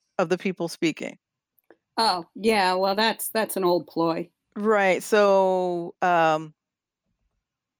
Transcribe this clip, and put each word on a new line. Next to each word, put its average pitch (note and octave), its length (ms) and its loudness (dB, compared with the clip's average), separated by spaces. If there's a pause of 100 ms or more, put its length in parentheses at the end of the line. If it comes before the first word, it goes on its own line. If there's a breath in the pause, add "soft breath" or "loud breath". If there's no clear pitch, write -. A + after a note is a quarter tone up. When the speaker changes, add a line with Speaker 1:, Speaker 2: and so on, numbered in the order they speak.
(180)
Speaker 1:
of F3 120 0
the F3+ 80 0
people E3+ 300 -6
speaking. - 500 -6 (800)
Speaker 2:
Oh, F#3 280 -2 (100)
yeah. G3 400 2
Well, F#3+ 200 0
that's, G#3+ 340 -2
that's - 280 -4
an F#3+ 60 -4
old F3 240 0
ploy. E3 420 -4 (260)
Speaker 1:
Right. G3+ 480 2
So, F#3 1000 2
um, D#3+ 520 2 (1300)